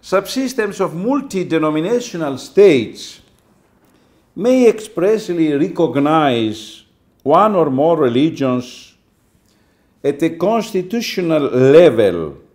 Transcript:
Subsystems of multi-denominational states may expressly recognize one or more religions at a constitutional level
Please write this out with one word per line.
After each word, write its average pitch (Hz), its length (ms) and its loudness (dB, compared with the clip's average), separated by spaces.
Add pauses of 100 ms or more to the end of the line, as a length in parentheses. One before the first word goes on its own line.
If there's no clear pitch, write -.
Subsystems 208 760 -4
of 160 160 -4
multi-denominational 170 1400 -4
states - 840 2 (1160)
may 247 320 4
expressly 175 840 -2
recognize 139 1300 -2 (400)
one 190 320 4
or 156 160 2
more 151 260 2
religions 131 920 -2 (1160)
at 143 200 -2
a 165 60 0
constitutional 180 1120 -2
level 117 960 2 (180)